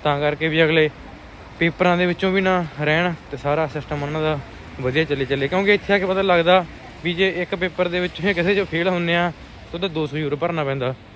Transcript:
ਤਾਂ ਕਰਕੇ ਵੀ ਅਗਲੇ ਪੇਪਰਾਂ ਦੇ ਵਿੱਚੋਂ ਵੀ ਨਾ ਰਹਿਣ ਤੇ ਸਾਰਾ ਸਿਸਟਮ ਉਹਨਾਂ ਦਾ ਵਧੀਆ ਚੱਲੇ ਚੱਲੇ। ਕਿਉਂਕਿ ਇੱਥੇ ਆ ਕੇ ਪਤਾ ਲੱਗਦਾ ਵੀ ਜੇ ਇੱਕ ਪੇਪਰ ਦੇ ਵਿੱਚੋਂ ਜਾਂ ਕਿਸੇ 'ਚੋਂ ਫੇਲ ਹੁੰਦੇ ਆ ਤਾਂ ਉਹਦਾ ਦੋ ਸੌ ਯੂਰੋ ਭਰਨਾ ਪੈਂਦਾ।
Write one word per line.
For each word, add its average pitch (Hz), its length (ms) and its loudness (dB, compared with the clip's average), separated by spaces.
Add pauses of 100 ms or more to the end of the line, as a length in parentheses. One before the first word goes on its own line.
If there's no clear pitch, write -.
ਤਾਂ 143 160 0
ਕਰਕੇ 147 280 0
ਵੀ 160 160 4
ਅਗਲੇ 156 260 4 (680)
ਪੇਪਰਾਂ 175 380 4
ਦੇ 180 80 4
ਵਿੱਚੋਂ 180 260 0
ਵੀ 196 100 2
ਨਾ 185 240 2 (160)
ਰਹਿਣ 165 320 2 (180)
ਤੇ 139 60 -8
ਸਾਰਾ 147 300 0
ਸਿਸਟਮ 147 360 -6
ਉਹਨਾਂ 151 180 -4
ਦਾ 156 180 0 (420)
ਵਧੀਆ 131 220 0
ਚੱਲੇ 139 220 0
ਚੱਲੇ। 135 220 0
ਕਿਉਂਕਿ 196 260 2
ਇੱਥੇ 202 200 2
ਆ 202 60 4
ਕੇ 185 60 -2
ਪਤਾ 190 160 0
ਲੱਗਦਾ 180 440 6 (380)
ਵੀ 175 100 -2
ਜੇ 190 160 2 (120)
ਇੱਕ 180 140 -4
ਪੇਪਰ 180 320 -2
ਦੇ 175 120 0
ਵਿੱਚੋਂ 180 260 -4
ਜਾਂ 202 80 4
ਕਿਸੇ 175 220 2
'ਚੋਂ 196 100 2
ਫੇਲ 170 240 0
ਹੁੰਦੇ 170 260 0
ਆ 175 140 2
ਤਾਂ - 440 -14
ਉਹਦਾ 175 140 -4
ਦੋ 156 200 -2
ਸੌ 139 100 -6
ਯੂਰੋ 147 180 0
ਭਰਨਾ 165 280 -2
ਪੈਂਦਾ। 135 300 -2 (220)